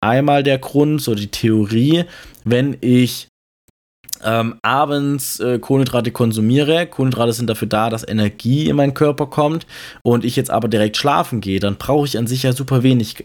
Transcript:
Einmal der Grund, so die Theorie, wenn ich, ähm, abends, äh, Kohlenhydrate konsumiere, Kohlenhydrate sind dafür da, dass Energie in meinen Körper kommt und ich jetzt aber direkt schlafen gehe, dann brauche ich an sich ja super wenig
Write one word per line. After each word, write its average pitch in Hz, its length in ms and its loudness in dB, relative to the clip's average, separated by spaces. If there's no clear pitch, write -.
Einmal 143 400 2
der 135 160 2
Grund, 147 460 0
so 117 100 0
die 104 140 -4
Theorie, 117 800 2
wenn 127 380 0
ich, 123 460 2
ähm, 113 420 -2
abends, 143 760 0
äh, 120 200 -2
Kohlenhydrate 127 520 0
konsumiere, 131 760 0
Kohlenhydrate 123 440 0
sind 113 180 -4
dafür 107 200 -4
da, 113 200 0
dass 113 160 -6
Energie 117 600 0
in 143 80 2
meinen 139 180 2
Körper 147 340 0
kommt 151 380 -2
und 120 220 2
ich 127 100 -2
jetzt 131 160 -2
aber 113 160 0
direkt 107 300 0
schlafen 143 420 0
gehe, 98 220 -2
dann 101 160 -2
brauche 143 280 0
ich 135 120 -4
an 117 100 -2
sich 127 160 -4
ja 131 80 2
super 131 320 0
wenig 123 420 0